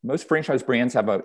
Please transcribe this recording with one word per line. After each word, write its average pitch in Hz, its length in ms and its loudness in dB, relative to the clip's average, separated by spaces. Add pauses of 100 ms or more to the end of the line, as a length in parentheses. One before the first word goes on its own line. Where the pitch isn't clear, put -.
Most 135 260 -4
franchise 151 340 0
brands 123 320 0
have 107 140 2
an 98 160 0